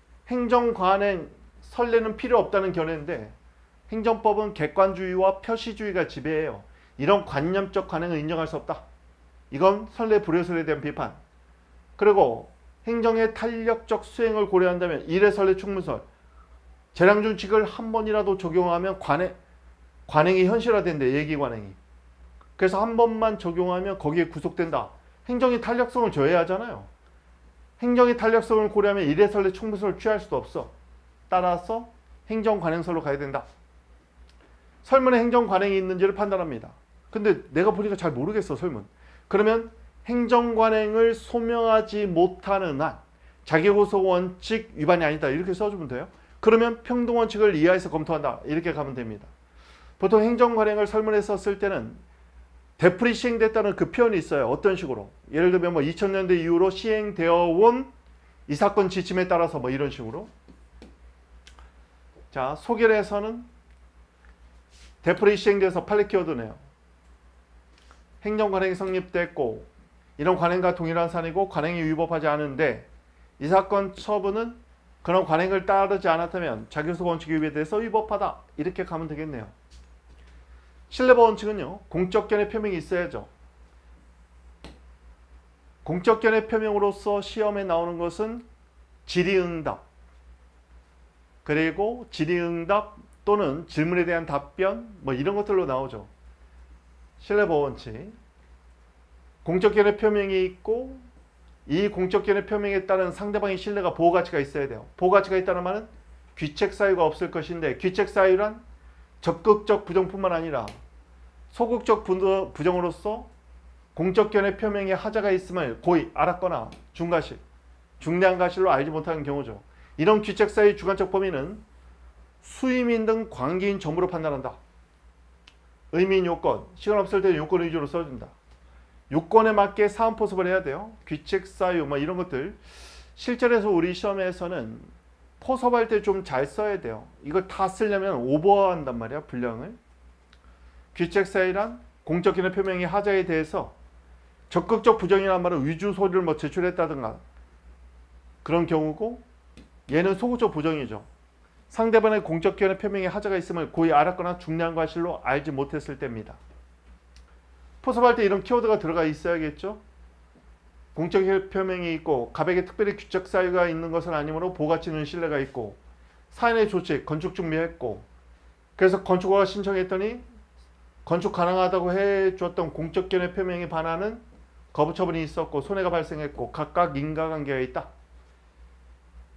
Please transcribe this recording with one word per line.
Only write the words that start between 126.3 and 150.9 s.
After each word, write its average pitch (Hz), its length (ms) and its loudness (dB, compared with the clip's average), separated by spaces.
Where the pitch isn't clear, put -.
시간 208 240 0
없을 196 220 0
때는 185 160 4
요건 170 260 0
위주로 160 240 -4
써준다. 139 400 -8
요건에 214 400 4
맞게 208 360 2
사안 226 280 -2
포섭을 190 320 -2
해야 185 160 0
돼요. 165 280 -8
귀책 185 400 -6
사유 180 380 -2
뭐 139 120 -4
이런 160 200 -4
것들 180 380 -6
실전에서 233 540 0
우리 180 240 2
시험에서는 180 840 -6
포섭할 247 480 0
때 220 140 2
좀 190 220 0
잘 139 220 -2
써야 202 340 -4
돼요. 117 260 -10
이걸 185 240 -2
다 190 200 -2
쓰려면 196 480 -2
오버한단 156 800 2
말이야, 120 260 -8
분량을. 123 520 -8
귀책 185 320 0
사유란 196 520 0
공적 175 320 2
견해 185 160 0
표명의 185 340 -2
하자에 196 400 0
대해서 160 480 -4
적극적 220 480 2
부정이란 190 440 2
말은 175 240 0
위주 165 280 -2
서류를 185 280 2
뭐 156 160 0
제출했다든가 156 800 -4
그런 170 240 2
경우고 160 540 -2
얘는 180 240 2
소극적 240 360 0
부정이죠. 147 520 -4